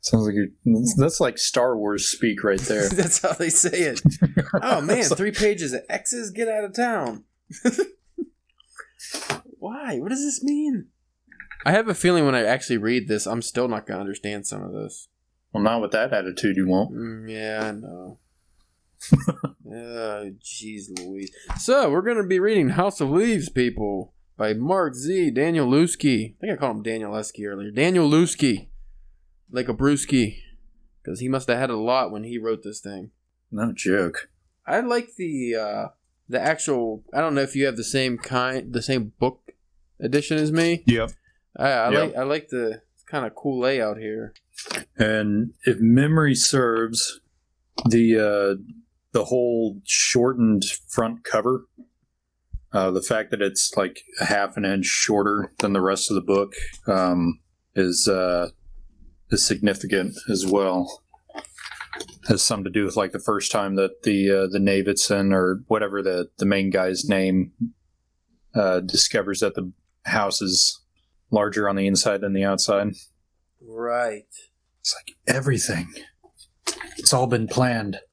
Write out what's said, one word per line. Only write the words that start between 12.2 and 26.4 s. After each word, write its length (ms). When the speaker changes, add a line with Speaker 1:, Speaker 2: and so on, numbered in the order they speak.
Speaker 2:
when 100
I 100
actually 320
read 300
this, 180
I'm 160
still 260
not 200
gonna 140
understand 440
some 180
of 100
this. 340
Speaker 1:
Well, 100
not 180
with 100
that 220
attitude, 440
you 100
won't. 260
Speaker 2:
Mm, 360
yeah, 380
I 40
know. 520
<laughs> 1300
Uh, 640
jeez 420
Louise. 320
So, 320
we're 100
gonna 240
be 140
reading 300
House 320
of 80
Leaves, 400
people, 640
by 160
Mark 420
Z 400
Danielewski. 1000
I 40
think 140